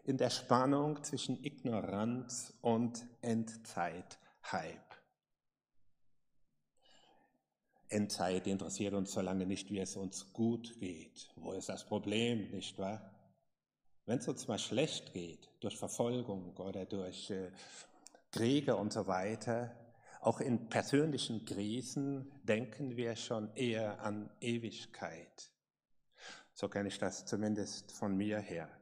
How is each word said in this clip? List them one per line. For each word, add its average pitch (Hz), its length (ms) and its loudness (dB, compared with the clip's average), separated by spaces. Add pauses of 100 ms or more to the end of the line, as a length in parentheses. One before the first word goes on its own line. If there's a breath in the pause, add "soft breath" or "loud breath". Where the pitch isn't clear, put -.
in 135 140 2
der 127 140 4
Spannung 143 720 6
zwischen 127 400 -2
Ignoranz 113 1200 -2
und 117 440 4 (160)
Endzeit-Hype. - 1600 -2 (3000 soft breath)
Endzeit 92 600 2
interessiert 98 480 0
uns 95 160 0
so 101 100 0
lange 92 240 2
nicht, 95 240 -2
wie 101 100 0
es 95 160 -2
uns - 380 -8
gut 113 460 2
geht. 82 560 -8
Wo 82 180 -6
ist 95 160 -4
das 95 160 -4
Problem, 107 640 2
nicht - 300 -6
wahr? 101 320 -4 (960)
Wenn's 151 200 2
uns - 200 -4
mal 107 100 2
schlecht - 560 0
geht, 85 460 -8
durch - 180 -4
Verfolgung 110 800 -2
oder 95 280 -6
durch, 92 440 -6
äh, 92 220 -4 (800 loud breath)
Kriege 135 440 4
und 101 160 2
so 104 140 0
weiter, 113 640 0 (520 loud breath)
auch - 160 4
in 120 300 2
persönlichen 131 720 2
Krisen 127 880 -2 (120)
denken 120 520 0
wir 117 220 0
schon 107 380 -2
eher 110 460 0
an 104 280 -4 (100)
Ewigkeit. 107 1120 -6 (1000 loud breath)
So 98 160 -2
kenne 101 180 0
ich 95 100 -4
das - 280 -2
zumindest 104 680 -2
von 101 240 -2
mir 104 240 2
her. 82 300 -6 (120)